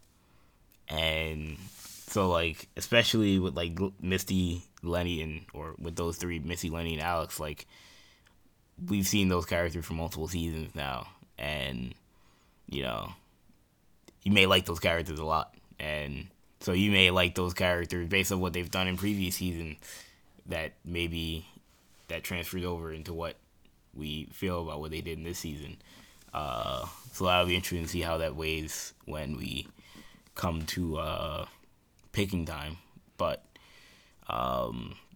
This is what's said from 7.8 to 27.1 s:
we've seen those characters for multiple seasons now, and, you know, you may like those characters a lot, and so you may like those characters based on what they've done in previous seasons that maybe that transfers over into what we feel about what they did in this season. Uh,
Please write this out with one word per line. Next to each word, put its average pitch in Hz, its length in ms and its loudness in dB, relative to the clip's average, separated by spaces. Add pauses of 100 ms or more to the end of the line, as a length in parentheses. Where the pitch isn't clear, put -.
we've 98 180 4
seen 98 220 6
those 90 180 4
characters 85 380 0
for 85 100 -6
multiple 80 340 -4
seasons 82 460 -4
now, 67 340 -6 (300)
and, 65 560 -4 (760)
you 67 140 -4
know, 58 300 -4 (1120)
you 98 100 2
may 98 140 10
like 92 200 6
those 82 140 -2
characters 85 380 2
a 78 60 -4
lot, 78 300 0 (260)
and 73 480 -4 (320)
so 95 120 -2
you 98 200 6
may 95 180 10
like 90 240 4
those 90 200 2
characters 87 540 2
based 95 240 4
on 95 80 2
what 90 120 2
they've 87 180 -2
done 92 160 0
in 92 100 0
previous 95 400 0
seasons 85 400 -4 (720)
that 80 260 -4 (120)
maybe 82 640 -2 (600)
that 82 140 -6
transfers 90 420 -4
over 82 280 -4
into 80 200 -8
what 82 240 -6 (560)
we 76 400 -6
feel 90 300 -2
about 76 180 -6
what 78 100 -6
they 78 100 -4
did 82 180 -6
in 80 60 -8
this 87 140 -6
season. 76 380 -8 (580)
Uh, 64 500 -4 (280)